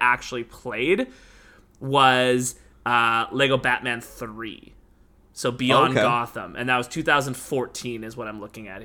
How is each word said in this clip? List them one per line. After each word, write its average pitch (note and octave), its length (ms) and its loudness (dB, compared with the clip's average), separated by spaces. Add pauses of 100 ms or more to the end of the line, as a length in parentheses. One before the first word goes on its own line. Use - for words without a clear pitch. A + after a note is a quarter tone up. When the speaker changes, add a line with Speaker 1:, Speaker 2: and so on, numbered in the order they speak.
Speaker 1:
actually B2 440 0
played C#3 640 -2 (720)
was, B2+ 760 4 (320)
uh, A#2 460 2
Lego C3+ 240 2
Batman B2 440 -2
three. A2 760 -14 (580)
So B2+ 200 -2
Beyond C3 400 4
Speaker 2:
Okay. A#2+ 100 4
Speaker 1:
Gotham, A2+ 540 -2
and B2 120 -4
that B2+ 80 4
was B2 120 -2
two D#3+ 160 -6
thousand C#3+ 300 2
fourteen A#2+ 680 -6
is A2+ 140 -14
what A#2 100 -8
I'm G#2+ 140 -10
looking G#2+ 260 -14
at. G2 180 -14